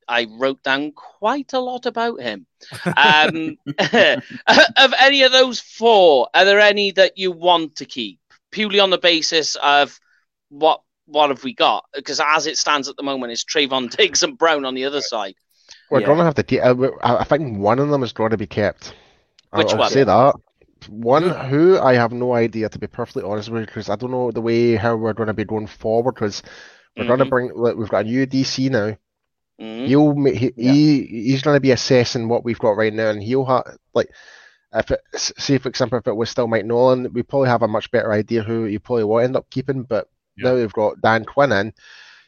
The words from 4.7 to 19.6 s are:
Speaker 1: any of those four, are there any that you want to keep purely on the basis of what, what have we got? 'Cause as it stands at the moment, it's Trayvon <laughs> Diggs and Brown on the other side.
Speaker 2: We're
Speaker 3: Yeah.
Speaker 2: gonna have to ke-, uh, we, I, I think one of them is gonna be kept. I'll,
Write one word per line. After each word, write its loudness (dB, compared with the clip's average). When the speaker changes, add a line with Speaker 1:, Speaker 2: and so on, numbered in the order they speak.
Speaker 1:
any 4
of 4
those 2
four, 4
are 6
there 6
any 4
that 2
you -4
want 0
to -12
keep -12
purely -2
on 2
the 0
basis 0
of 0
what, 0
what 0
have -6
we -8
got? 0
'Cause -8
as 0
it -6
stands -2
at -16
the -12
moment, -8
it's -10
Trayvon -4
<laughs> -10
Diggs 0
and -6
Brown 0
on -6
the -6
other -4
side. -8
Speaker 2:
We're 2
Speaker 3:
Yeah. -2
Speaker 2:
gonna 4
have 2
to 0
ke-, 0
uh, 4
we, 0
I, 2
I -2
think -2
one 2
of 0
them 0
is -6
gonna -2
be -8
kept. -4
I'll, 0